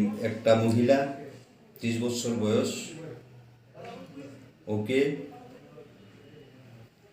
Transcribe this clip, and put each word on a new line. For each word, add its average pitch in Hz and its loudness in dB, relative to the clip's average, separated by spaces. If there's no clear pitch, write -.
একটা 113 4
মহিলা, 120 6
ত্রিশ 117 -2
বছর 120 -2
বয়স, 110 2
ওকে 127 2